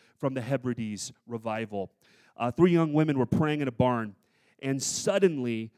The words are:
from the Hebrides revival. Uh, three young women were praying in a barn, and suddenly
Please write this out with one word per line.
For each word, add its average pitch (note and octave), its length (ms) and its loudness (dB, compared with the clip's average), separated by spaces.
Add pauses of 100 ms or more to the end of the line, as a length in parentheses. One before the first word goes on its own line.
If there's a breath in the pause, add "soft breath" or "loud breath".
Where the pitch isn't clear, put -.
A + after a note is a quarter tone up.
(180 soft breath)
from C3+ 160 -2
the C3 60 -4
Hebrides A#2 720 -4 (140)
revival. A2 680 -6 (440 soft breath)
Uh, A#2+ 140 -2
three F3 200 4
young E3 220 2
women D3+ 260 4
were C3 60 2
praying D3+ 380 0
in C3+ 60 -2
a B2 40 -4
barn, A#2 420 0 (460 soft breath)
and C3+ 220 -2
suddenly C3+ 960 0